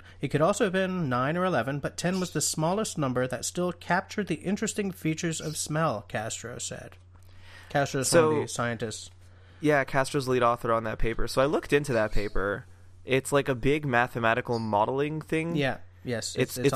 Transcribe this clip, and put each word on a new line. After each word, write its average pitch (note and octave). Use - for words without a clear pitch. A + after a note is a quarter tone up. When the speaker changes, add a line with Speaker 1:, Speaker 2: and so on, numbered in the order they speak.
Speaker 1:
It D3
could C#3+
also G3+
have F3+
been F#3
nine C3
or F3+
eleven, C#3
but C#3+
ten F#3
was F3+
the D3+
smallest F3+
number B2+
that B2
still F3+
captured F#3
the E3+
interesting G3
features D#3+
of D#3
smell, D3+
Castro A2+
said. -
Castro's C#3
one E3
of D#3
Speaker 2:
So D3
Speaker 1:
the A#2
scientists. A#2
Speaker 2:
Yeah, D3
Castro's C3+
lead B2+
author A#2
on A2+
that A2
paper. A2+
So -
I C3+
looked E3+
into D3
that G#2+
paper. G2+
It's C3
like C#3
a C#3
big C#3+
mathematical A#2+
modeling B2+
thing. D#3+
Speaker 1:
Yeah, C3+
yes, A2+
Speaker 2:
It's, C3
Speaker 1:
it's, -
it's B2+
Speaker 2:
it's C3+